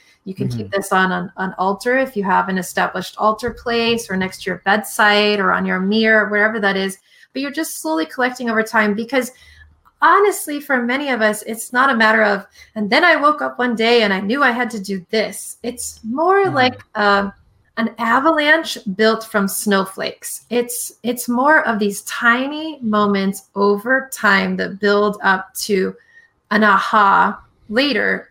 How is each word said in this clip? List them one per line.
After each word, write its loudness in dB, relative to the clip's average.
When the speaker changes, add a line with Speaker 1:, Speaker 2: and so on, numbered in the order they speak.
Speaker 1:
you -12
can -6
keep -6
Speaker 2:
Mm-hmm. -4
Speaker 1:
this -6
on 2
an, -6
an -6
altar -2
if -2
you -4
have 0
an -2
established -4
altar -2
place, -2
or -4
next -6
to -6
your -6
bedside 2
or 2
on 0
your -2
mirror, 2
wherever 0
that 0
is. -4
But -6
you're -6
just -8
slowly -2
collecting -4
over 0
time, 0
because -4
honestly, 2
for 0
many -2
of 0
us, 0
it's -10
not 2
a 2
matter 4
of, 0
"And -4
then 4
I 6
woke 2
up -6
one 0
day 4
and 2
I -2
knew -2
I 4
had -2
to -8
do -6
this." -4
It's -10
more 2
Speaker 2:
Mm-hmm. -2
Speaker 1:
like, 0
um, 2
an 0
avalanche 2
built 2
from -2
snowflakes. -4
It's, -4
it's -6
more 4
of 0
these -2
tiny -2
moments 0
over 0
time 0
that -6
build 2
up 0
to -2
an 2
aha 2
later, 0